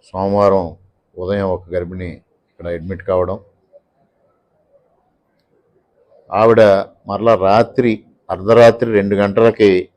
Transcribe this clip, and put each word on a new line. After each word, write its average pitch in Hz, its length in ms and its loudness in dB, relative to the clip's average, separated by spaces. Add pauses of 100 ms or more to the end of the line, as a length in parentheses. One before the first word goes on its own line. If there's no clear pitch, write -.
సోమవారం 98 540 0 (600)
ఉదయం 98 320 -4
ఒక 87 100 -14 (100)
గర్భిణి 90 340 -10 (420)
ఇక్కడ - 240 -18
అడ్మిట్ 90 340 -14
కావడం, 92 300 -4 (3000)
ఆవిడ 113 200 4 (500)
మరలా 107 240 2 (120)
రాత్రి 117 460 0 (420)
అర్ధరాత్రి 117 540 2 (100)
రెండు 101 240 -2
గంటలకి 104 480 2 (260)